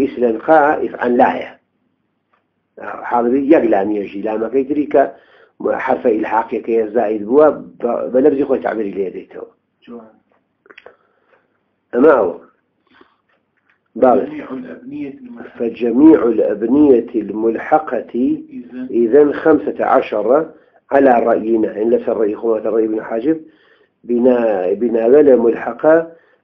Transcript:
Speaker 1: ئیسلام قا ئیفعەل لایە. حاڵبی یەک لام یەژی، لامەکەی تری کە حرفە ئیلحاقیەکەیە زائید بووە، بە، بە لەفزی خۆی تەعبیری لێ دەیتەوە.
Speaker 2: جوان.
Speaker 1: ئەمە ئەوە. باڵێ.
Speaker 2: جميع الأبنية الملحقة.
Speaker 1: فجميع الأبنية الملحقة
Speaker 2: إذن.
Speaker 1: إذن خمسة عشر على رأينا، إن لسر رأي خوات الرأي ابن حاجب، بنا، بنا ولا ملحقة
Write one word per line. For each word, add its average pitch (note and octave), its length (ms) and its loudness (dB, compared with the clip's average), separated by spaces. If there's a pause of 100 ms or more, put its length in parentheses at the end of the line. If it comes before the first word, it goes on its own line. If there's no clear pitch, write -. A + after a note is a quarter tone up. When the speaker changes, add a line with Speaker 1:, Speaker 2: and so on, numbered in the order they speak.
Speaker 1:
ئیسلام A#2 340 -2 (100)
قا D#3+ 120 6 (240)
ئیفعەل B2 380 -4
لایە. - 300 0 (1600)
حاڵبی A#2+ 320 0 (120)
یەک C3+ 100 4 (100)
لام G2+ 180 0
یەژی، G2 360 -6
لامەکەی A2 420 -4
تری D3 240 -4
کە C#3 100 4 (840)
حرفە B2+ 300 -2
ئیلحاقیەکەیە A2 720 -2 (100)
زائید G#2+ 340 -2
بووە، D3 180 4 (340)
بە، A#2+ 100 -4 (200)
بە B2 120 0
لەفزی C#3+ 240 2
خۆی C3 180 -2
تەعبیری G#2 320 -6
لێ F#2+ 180 -4
دەیتەوە. F2+ 360 -18 (300)
Speaker 2:
جوان. - 360 -20 (1800)
Speaker 1:
ئەمە C3+ 240 4
ئەوە. F#2 200 -2 (1700)
باڵێ. B2+ 260 4
Speaker 2:
جميع D3 220 -14
الأبنية C3+ 640 -14
الملحقة. A#2+ 460 -18
Speaker 1:
فجميع B2 640 4
الأبنية A#2 920 2
الملحقة A2 960 -4 (360)
Speaker 2:
إذن. B2+ 400 -14
Speaker 1:
إذن B2+ 440 2
خمسة C3+ 520 0
عشر B2+ 640 0 (420)
على C#3 200 4
رأينا، G#2+ 680 0
إن A#2 80 0
لسر A#2 280 0
رأي G#2 180 -2
خوات A2 300 -4
الرأي A2 200 0
ابن A2 180 -6
حاجب، B2 340 -4 (680)
بنا، A#2 680 0
بنا A2+ 320 -2
ولا C3+ 300 6
ملحقة B2 760 0 (320)